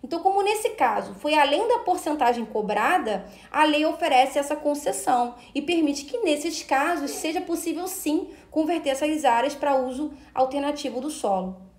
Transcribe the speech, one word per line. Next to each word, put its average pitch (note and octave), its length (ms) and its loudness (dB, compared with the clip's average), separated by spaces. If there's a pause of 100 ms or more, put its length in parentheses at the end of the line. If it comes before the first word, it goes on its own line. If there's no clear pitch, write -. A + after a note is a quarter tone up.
Então, E4 180 -6
como G4 220 -2
nesse G#4+ 280 -2
caso G3+ 440 -2
foi D4+ 200 -2
além D4+ 320 2
da A#4 140 4
porcentagem D4 640 0
cobrada, A3 800 0 (240)
a D4+ 140 4
lei D4+ 200 4
oferece D4 540 4
essa C#4+ 160 -2
concessão C4 800 0 (180)
e C#4 80 -2
permite D#4+ 440 0
que, B4 140 -6
nesses D#4 440 0
casos, C#4+ 480 0
seja D#4+ 300 -4
possível, E4+ 480 -4
sim, D#4+ 420 -2 (200)
converter D#4 400 0
essas D4+ 340 0
áreas B3+ 300 4
para C#4+ 220 2
uso C4 360 -2 (200)
alternativo C4+ 680 0
do D4 100 -6
solo. F#3+ 460 -2 (220)